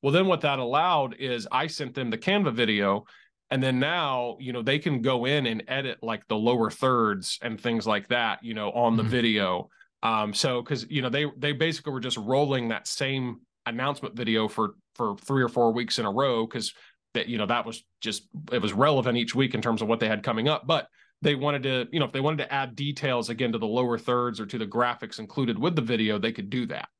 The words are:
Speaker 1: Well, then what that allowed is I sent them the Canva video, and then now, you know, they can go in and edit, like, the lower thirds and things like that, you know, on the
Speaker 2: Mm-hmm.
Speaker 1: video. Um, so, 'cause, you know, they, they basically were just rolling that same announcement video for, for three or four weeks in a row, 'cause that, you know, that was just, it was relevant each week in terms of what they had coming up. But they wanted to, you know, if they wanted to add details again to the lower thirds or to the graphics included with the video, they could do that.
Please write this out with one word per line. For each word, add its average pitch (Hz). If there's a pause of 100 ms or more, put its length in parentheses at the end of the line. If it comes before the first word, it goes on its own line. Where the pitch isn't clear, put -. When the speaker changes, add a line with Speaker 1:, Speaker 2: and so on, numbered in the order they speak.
Speaker 1:
Well, 139
then 185
what 175
that 139
allowed 143
is 123
I 135
sent 135
them 131
the 113
Canva 185
video, 104 (440)
and 131
then 131
now, 135
you 127
know, 123
they 135
can 147
go 127
in 139
and 113
edit, 131
like, 113
the 110
lower 113
thirds 110
and 110
things 113
like 104
that, 120
you 113
know, 107
on 120
the 110
Speaker 2:
Mm-hmm. 110
Speaker 1:
video. 107 (340)
Um, 107
so, 123
'cause, 120
you 143
know, 127
they, 143 (100)
they 147
basically 151
were 131
just 120
rolling 127
that 113
same 131 (240)
announcement 123
video 110
for, 107 (200)
for 107
three 135
or 120
four 117
weeks 120
in 113
a 101
row, 117
'cause 113 (400)
that, -
you 117
know, 104
that 117
was 113 (160)
just, - (220)
it 123
was 98
relevant 123
each 117
week 127
in 110
terms 113
of 107
what 113
they 110
had 104
coming 117
up. 151
But 156 (340)
they 147
wanted 139
to, 127
you 165
know, 139
if -
they 135
wanted 151
to -
add 135
details 131
again 117
to 113
the 110
lower 117
thirds 123
or 107
to 120
the 110
graphics 120
included 113
with 160
the 147
video, 110
they 110
could 101
do 120
that. - (100)